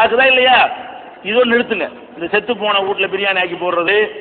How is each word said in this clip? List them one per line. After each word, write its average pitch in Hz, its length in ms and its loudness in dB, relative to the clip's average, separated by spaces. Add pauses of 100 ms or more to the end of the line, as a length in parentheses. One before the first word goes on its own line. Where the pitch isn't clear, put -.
ஆகுதா 233 200 2
இல்லையா? 254 460 4 (520)
இதோ 214 160 -2
நிறுத்துங்க. 233 520 0 (240)
இந்த 165 160 -8
செத்து 208 260 0
போன 208 220 0
வீட்டுல 196 280 -2
பிரியாணி 190 320 -2
ஆக்கி 175 160 -2
போடுறது 175 540 0 (120)